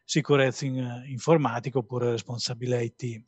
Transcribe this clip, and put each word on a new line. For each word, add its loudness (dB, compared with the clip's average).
sicurezza 2
in, -4
informatica 2
oppure -2
responsabile -4
I -6
T. -8